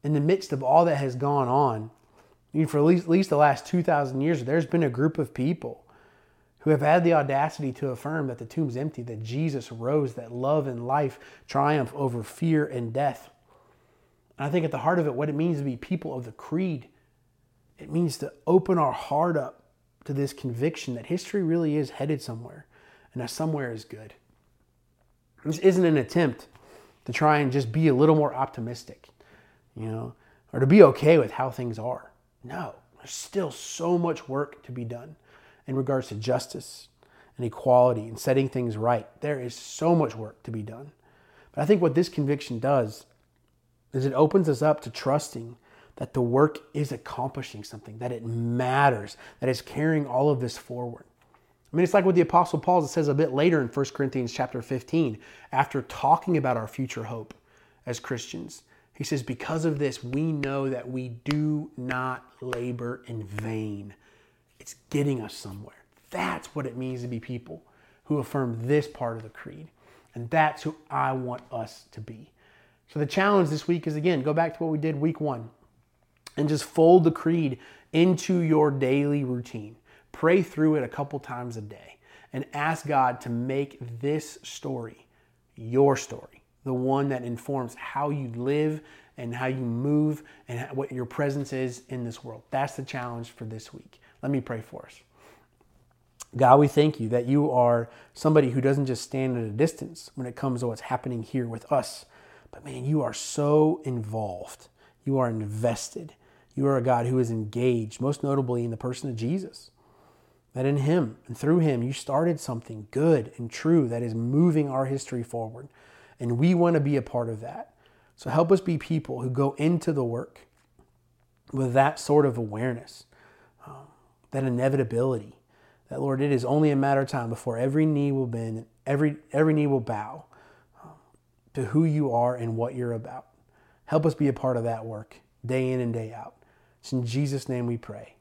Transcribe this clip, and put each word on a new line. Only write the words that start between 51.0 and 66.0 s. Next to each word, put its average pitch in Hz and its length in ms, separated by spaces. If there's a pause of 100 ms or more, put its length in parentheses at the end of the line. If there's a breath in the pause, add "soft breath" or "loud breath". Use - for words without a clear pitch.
I 151 40
mean, 180 80
it's 175 100
like 190 100
what 185 120
the 175 60
Apostle 170 360
Paul 180 240
says 147 260
a 139 60
bit 147 180
later 156 280
in 120 80
First 135 260
Corinthians 131 380
chapter 127 300
fifteen, 135 560 (340 loud breath)
after 131 300
talking 165 540
about 131 200
our 110 100
future 120 380
hope 113 300 (520 soft breath)
as 123 140
Christians. - 640 (320 soft breath)
He 143 100
says, 135 180
"Because 156 420
of 151 140
this, 139 240
we 143 300
know 139 360
that 123 220
we 127 200 (140)
do 151 520
not 127 480 (160)
labor 123 640
in 113 180
vain." 104 720 (640 soft breath)
It's - 180 (140)
getting 139 300
us 104 140
somewhere. - 500 (260)